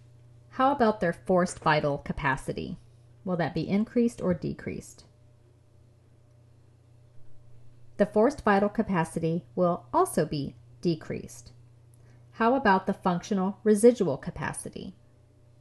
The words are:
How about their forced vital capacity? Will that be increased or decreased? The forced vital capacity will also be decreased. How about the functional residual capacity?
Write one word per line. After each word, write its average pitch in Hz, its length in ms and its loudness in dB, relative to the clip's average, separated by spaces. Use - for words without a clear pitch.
How 262 200 2
about 220 300 2
their 170 120 0
forced - 460 0
vital 151 380 2
capacity? - 800 -4
Will 185 100 -4
that 160 180 -2
be 160 140 -4
increased 233 540 -2
or 180 120 0
decreased? - 680 -10
The 208 80 4
forced 226 400 2
vital 202 240 4
capacity 170 760 -2
will 175 380 2
also 311 320 2
be 147 300 -6
decreased. - 720 -6
How 233 180 2
about 202 320 2
the 196 80 -2
functional 185 680 -2
residual 214 540 4
capacity? - 800 -10